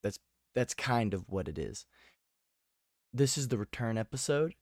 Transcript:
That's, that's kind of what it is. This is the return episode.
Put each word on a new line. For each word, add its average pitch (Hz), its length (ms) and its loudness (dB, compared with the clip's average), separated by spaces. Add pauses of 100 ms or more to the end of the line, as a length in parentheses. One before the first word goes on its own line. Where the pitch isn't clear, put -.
That's, 104 180 -2 (340)
that's 123 180 0
kind 117 400 2
of 92 160 -2
what 90 200 -2
it 80 100 -4
is. 64 260 -4 (1300)
This 135 240 4
is 139 120 -2
the 117 100 2
return 113 400 -2
episode. 143 640 0